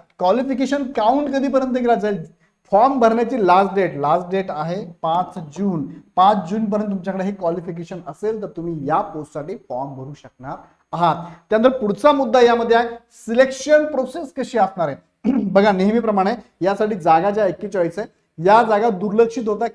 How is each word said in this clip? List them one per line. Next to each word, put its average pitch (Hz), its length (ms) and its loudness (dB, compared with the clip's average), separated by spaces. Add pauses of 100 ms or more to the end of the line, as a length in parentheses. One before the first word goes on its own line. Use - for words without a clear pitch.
(180)
क्वालिफिकेशन 262 640 0
काउंट 262 460 0
कधीपर्यंत 269 460 -2
केला 240 200 2
जाईल? 202 280 -2 (480)
फॉर्म 247 300 4
भरण्याची 226 460 2
लास्ट 185 280 4
डेट, 175 220 0
लास्ट 160 340 0
डेट 190 180 -2
आहे 165 380 -6 (160)
पाच 175 360 -2 (200)
जून. 180 280 -2 (300)
पाच 185 340 2
जून 220 140 -2
पर्यंत 208 260 -4
तुमच्याकडे 185 340 -6
हे 202 80 -4
क्वालिफिकेशन 175 760 -6
असेल 208 360 -6
तर 196 40 -10
तुम्ही 165 420 -8
या 165 120 0
पोस्टसाठी 156 560 -10
फॉर्म 135 380 -10
भरू 131 200 -14
शकणार 139 420 -16 (360)
आहात. 165 340 0 (240)
त्यानंतर 240 280 2
पुढचा 214 340 2
मुद्दा 254 280 2
यामध्ये 233 360 4
आहे, 240 120 2 (220)
सिलेक्शन 269 760 0
प्रोसेस 302 480 -6
कशी 233 240 -4
असणार 180 300 0
आहे? 135 80 -6 (280)
<clears throat> - 200 0
बघा, 196 280 4
नेहमीप्रमाणे 208 600 2 (260)
यासाठी 202 340 0
जागा 165 360 2
ज्या 208 160 0
एक्केचाळीस 185 520 -4
आहे, 226 100 -8 (360)
या 214 180 6
जागा 220 280 2
दुर्लक्षित 214 580 0
होतात 220 260 -4